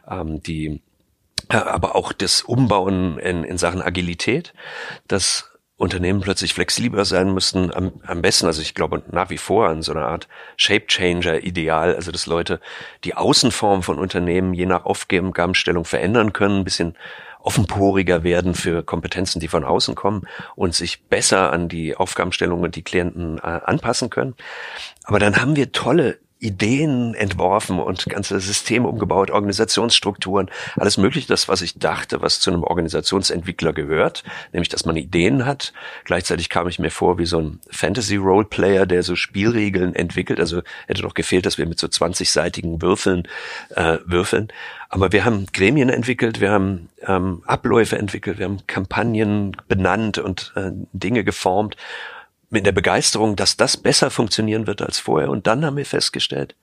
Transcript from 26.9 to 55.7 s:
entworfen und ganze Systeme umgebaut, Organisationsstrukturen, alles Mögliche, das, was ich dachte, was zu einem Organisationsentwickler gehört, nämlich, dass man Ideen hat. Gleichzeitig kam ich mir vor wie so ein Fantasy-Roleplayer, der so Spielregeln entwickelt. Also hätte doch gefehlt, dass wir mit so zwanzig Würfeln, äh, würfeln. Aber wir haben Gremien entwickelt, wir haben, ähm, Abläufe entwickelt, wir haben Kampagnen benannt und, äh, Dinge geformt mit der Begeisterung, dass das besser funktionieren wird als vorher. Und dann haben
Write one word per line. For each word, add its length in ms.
entworfen 640
und 280
ganze 320
Systeme 480
umgebaut, 440
Organisationsstrukturen, 1200
alles 220
Mögliche, 280
das, 220
was 140
ich 160
dachte, 420
was 200
zu 100
einem 140
Organisationsentwickler 1080
gehört, 520
nämlich, 160
dass 160
man 120
Ideen 500
hat. 260
Gleichzeitig 460
kam 180
ich 100
mir 120
vor 280
wie 60
so 140
ein 220
Fantasy-Roleplayer, 1160
der 180
so 140
Spielregeln 800
entwickelt. 440
Also 220
hätte 140
doch 140
gefehlt, 320
dass 100
wir 100
mit 120
so 100
zwanzig 460
Würfeln, 920
äh, 300
würfeln. 440
Aber 220
wir 120
haben 260
Gremien 380
entwickelt, 540
wir 80
haben, 400
ähm, 400
Abläufe 500
entwickelt, 420
wir 60
haben 220
Kampagnen 920
benannt 520
und, 380
äh, 160
Dinge 320
geformt 520
mit 160
der 60
Begeisterung, 640
dass 220
das 200
besser 360
funktionieren 560
wird 120
als 200
vorher. 300
Und 180
dann 160
haben 120